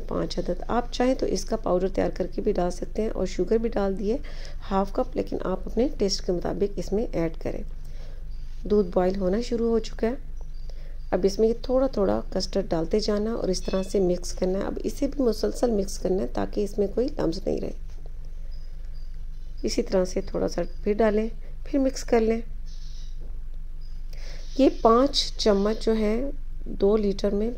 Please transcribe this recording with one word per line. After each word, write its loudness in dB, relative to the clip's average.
पाँच -2
अदद। -2
आप 0
चाहें 2
तो 0
इसका 0
पाउडर 0
तैयार 2
करके -4
भी 2
डाल 0
सकते -4
हैं 0
और 0
शुगर 0
भी 0
डाल 0
दिए 0
हाफ 0
कप, 0
लेकिन -2
आप -2
अपने 2
टेस्ट 0
के 2
मुताबिक 0
इसमें 0
ऐड 0
करें। -4
दूध 4
बॉयल 4
होना 2
शुरू 0
हो 4
चुका -2
है। 0
अब 4
इसमें 4
ये 2
थोड़ा 4
थोड़ा 4
कस्टर्ड 0
डालते 2
जाना 0
और 0
इस -2
तरह 0
से 0
मिक्स 2
करना 0
है। -2
अब -2
इसे -2
भी 0
मुसलसल 2
मिक्स 0
करना 2
है -2
ताकि 0
इसमें 0
कोई 0
लम्स 0
नहीं 0
रहे। -4
इसी 2
तरह 2
से -2
थोड़ा 0
सा 0
फिर 0
डालें, 4
फिर 0
मिक्स 0
कर 4
लें। 2
ये 6
पाँच 6
चम्मच 2
जो 4
है 2
दो 4
लीटर 2
में 0